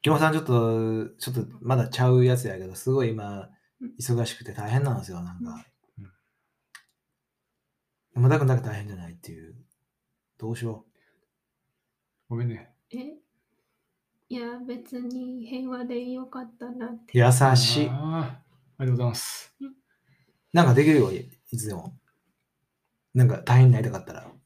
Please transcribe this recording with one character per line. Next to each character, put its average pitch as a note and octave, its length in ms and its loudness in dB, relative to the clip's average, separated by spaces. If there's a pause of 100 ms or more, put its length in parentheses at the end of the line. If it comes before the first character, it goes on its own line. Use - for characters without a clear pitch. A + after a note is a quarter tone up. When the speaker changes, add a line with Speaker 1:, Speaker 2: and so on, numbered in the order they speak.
Speaker 1:
き D3+ 80 0
ょ D#3 60 6
う C#3+ 40 0
さ D#3 100 4
ん、 D#3 40 0
ち D#3+ 60 0
ょ - 20 -4
っ - 20 -10
と、 A2+ 640 0 (100)
ち - 120 -10
ょ - 20 -8
っ - 20 -8
と A2+ 120 -4 (160)
ま B2 160 0
だ A#2+ 100 0
ち - 140 -6
ゃ B2+ 100 4
う B2+ 140 6
や B2+ 100 4
つ B2 120 -6
や F#2+ 100 -8
け F#2 100 -12
ど、 F#2+ 80 -14
す - 160 -6
ご C3 140 0
い A2+ 60 -2
今、 G2+ 380 -10 (320)
Speaker 2:
う B3+ 40 -14
ん。 - 140 -16
Speaker 1:
忙 A#2+ 260 -2
し - 100 -10
く - 80 -20
て G2 100 -14
大 G#2 160 -10
変 C3 140 0
な B2+ 100 -2
ん G2+ 60 -4
で F2+ 60 -10
す F#2 60 -14
よ、 F2 100 -10
な F2 120 -12
ん F2+ 100 -12
か。 - 220 -14 (320)
Speaker 3:
う G#2 40 -20
ん。 F#2 100 -20 (2000)
Speaker 1:
沼 B2 140 4
田 D#3 100 4
く C#3 60 2
ん - 20 4
だ B2+ 100 2
け - 40 -2
大 G#2 140 -8
変 G#2 120 -10
じ G2 60 -12
ゃ F2+ 40 -12
な E2+ 120 -14
い E2+ 40 -18
っ - 20 -20
て - 160 -20
い E2 180 -20
う。 A#2+ 60 -20 (800)
ど A2 120 -10
う A#2 80 -6
し A#2+ 80 -8
よ A2 220 -10
う。 - 40 -20 (1400)
Speaker 3:
ご A#2 60 -6
め A#2+ 100 -4
ん A#2 40 -2
ね。 - 260 -14 (160)
Speaker 2:
え？ C4+ 260 -14 (1120)
い B3 60 -10
や、 A#3+ 220 -10 (100)
別 A#3+ 320 -12
に B3 460 -10
平 B3+ 240 -10
和 B3 160 -8
で B3 240 -8
よ B3+ 160 -8
か B3+ 160 -14
っ A#3 160 -16
た A#3+ 140 -14
な B3 160 -10
っ A#3 180 -14
て。 - 120 -2
Speaker 1:
優 A#2+ 140 6 (240)
し D3 280 2
い。 B2 60 -2
Speaker 3:
あ D#3 500 -6
ー。 - 40 -20 (320)
あ C3+ 100 -6
り - 0 -
が - 20 -
と B2+ 40 2
う - 0 -
ご A#2+ 60 2
ざ B2 60 0
い A#2+ 40 0
ま A2 80 -2
す。 - 460 -12
Speaker 2:
う C4+ 60 -12
ん。 C4+ 60 -16 (800)
Speaker 1:
な E3+ 120 6
ん - 20 6
か B2+ 80 6
で C#3 100 6
き D#3 80 6
る D3 80 6
よ、 G2 120 2
い、 F2+ 180 -8 (220)
い B2 60 -6
つ A2 100 -6
で G#2 60 -8
も。 F2 220 -12 (1160)
な B2+ 120 6
ん - 20 6
か B2 100 2
大 B2 220 6
変 B2+ 80 10
に B2 60 10
な A2 60 4
り - 60 -2
た - 60 -4
か F#2+ 80 -8
っ - 60 -16
た - 80 -16
ら - 160 -18 (160)